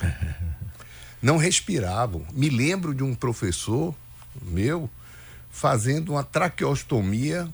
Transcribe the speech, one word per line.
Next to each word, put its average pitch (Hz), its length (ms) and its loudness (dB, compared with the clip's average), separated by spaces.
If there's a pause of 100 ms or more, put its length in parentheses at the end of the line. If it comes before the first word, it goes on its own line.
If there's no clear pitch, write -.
<laughs> 80 640 -2 (600)
Não 147 140 6
respiravam. 110 960 0
Me 147 160 2
lembro 151 440 2
de 131 80 -4
um 135 140 0
professor 120 800 -2 (460)
meu 113 480 0 (600)
fazendo 139 640 2
uma 143 120 0
traqueostomia 143 1300 0